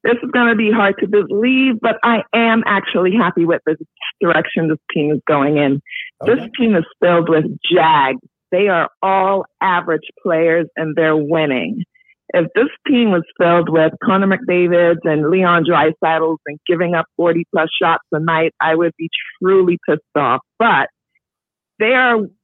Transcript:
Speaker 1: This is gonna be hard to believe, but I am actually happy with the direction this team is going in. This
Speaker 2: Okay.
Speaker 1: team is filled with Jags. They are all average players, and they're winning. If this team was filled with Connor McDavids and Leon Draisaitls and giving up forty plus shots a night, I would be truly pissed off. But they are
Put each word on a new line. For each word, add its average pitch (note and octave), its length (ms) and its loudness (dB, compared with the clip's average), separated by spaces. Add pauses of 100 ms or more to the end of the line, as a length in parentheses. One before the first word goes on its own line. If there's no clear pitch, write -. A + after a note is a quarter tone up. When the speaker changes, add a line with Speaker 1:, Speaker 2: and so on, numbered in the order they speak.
Speaker 1:
This A#3 200 2
is C4 80 -8
gonna A#3 240 2
be G#3+ 160 0
hard G3+ 280 2
to G3+ 80 -2
believe, A3+ 720 0
but A3+ 220 -2
I A3+ 200 0 (100)
am A3+ 320 2
actually F#3 500 0
happy F3+ 300 2
with E3 200 0
the D#3 100 0 (460)
direction E3 480 0
this D#3 80 -2 (160)
team D3+ 180 0
is C#3+ 160 -2
going D3 300 2
in. C#3 240 0 (440)
This A#3+ 140 2
Speaker 2:
Okay. A3+ 180 -10
Speaker 1:
team A3+ 180 2
is D#3+ 100 0 (160)
filled E3+ 280 2
with D#3 160 2 (260)
Jags. D3+ 480 2 (320)
They F#3+ 180 2
are E3+ 200 0 (140)
all F#3+ 420 0 (160)
average F3 480 -2 (140)
players, E3 440 0 (100)
and D#3 180 -6
they're D#3 220 2
winning. D3 680 -2 (500)
If E3+ 200 0
this C4 160 0 (180)
team A#3+ 240 2
was E3+ 120 0 (140)
filled E3+ 320 2
with D#3+ 220 2 (120)
Connor G3 240 0
McDavids F3 760 2
and D3+ 260 0
Leon F3 360 2
Draisaitls D#3+ 800 0
and D3 220 -14
giving F3 280 -2
up E3 100 -2 (120)
forty E3+ 340 0
plus D#3+ 180 -2 (120)
shots E3 300 -2
a D#3 80 -4
night, D#3+ 420 -2
I D#3+ 140 0
would E3+ 220 0
be E3 120 -10 (320)
truly F#3 460 2
pissed D#3 140 -2 (140)
off. B2+ 260 0 (180)
But F#3 300 0 (920)
they A3 140 2
are B3+ 260 2 (240)